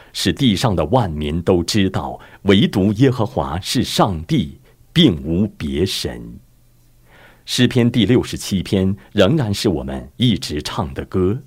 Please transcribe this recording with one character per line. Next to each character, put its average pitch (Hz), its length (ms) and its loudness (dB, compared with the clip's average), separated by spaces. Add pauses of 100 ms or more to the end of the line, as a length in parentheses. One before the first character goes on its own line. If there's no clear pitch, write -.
(140)
：“使 - 180 -2
地 107 240 2
上 101 200 0
的 82 100 0
万 104 240 0
民 76 320 -4
都 87 220 2
知 95 260 0
道， 80 300 -6 (240)
唯 196 240 4
独 104 260 2
耶 127 160 4
和 123 160 0
华 78 340 -4
是 107 240 -2
上 98 420 -2
帝， 101 340 -2 (320)
并 120 320 4
无 82 240 0
别 73 360 -6
神。” 60 540 -6 (1080)
诗 - 220 2
篇 120 240 2
第 117 140 2
六 117 180 4
十 - 140 -8
七 92 260 -4
篇 95 320 0 (160)
仍 104 240 4
然 117 180 0
是 110 140 -2
我 73 160 0
们 65 320 -10
一 117 220 2
直 - 240 -8
唱 76 320 -6
的 - 120 -8
歌， 101 420 0